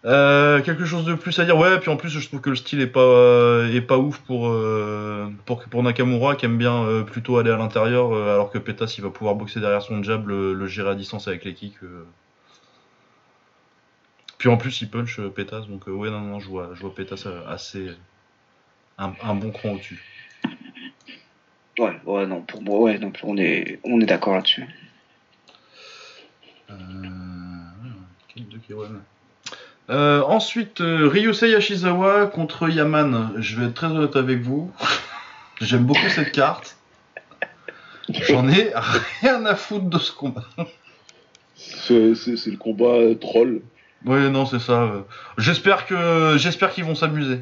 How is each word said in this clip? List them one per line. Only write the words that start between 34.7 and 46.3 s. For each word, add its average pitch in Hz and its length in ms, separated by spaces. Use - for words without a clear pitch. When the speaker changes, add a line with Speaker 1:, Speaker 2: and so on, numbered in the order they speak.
Speaker 1:
<laughs> - 460
J'aime 120 220
beaucoup 139 240
cette - 240
carte. - 460
J'en 131 380
ai 202 240
rien 240 240
à 202 100
foutre 196 340
de 170 100
ce - 140
combat. 120 320
Speaker 3:
C'est, 113 600
c'est, 117 220
c'est 110 140
le 98 60
combat, 113 280
euh, 117 200
troll. 117 460
Speaker 1:
Ouais, 139 240
non, 135 160
c'est 123 140
ça, 120 240
euh. 101 180
J'espère 135 480
que, 165 520